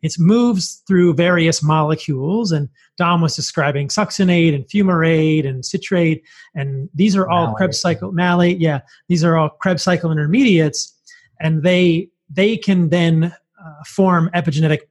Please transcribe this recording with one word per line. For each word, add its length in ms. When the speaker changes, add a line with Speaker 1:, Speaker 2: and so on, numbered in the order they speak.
Speaker 1:
it 160
moves 680
through 260
various 480
molecules. 920
And 160
Dom 220
was 160
describing 540
succinate 680
and 100
fumarate 800
and 200
citrate, 580
and 380
these 240
are 100
all 200
Speaker 2:
Malate. 100
Speaker 1:
Krebs 220
cycle, 340
malate, 460
yeah, 220
these 140
are 120
all 140
Krebs 340
cycle 280
intermediates, 800
and 220
they, 460
they 260
can 340
then, 360
uh, 600
form 480
epigenetic 580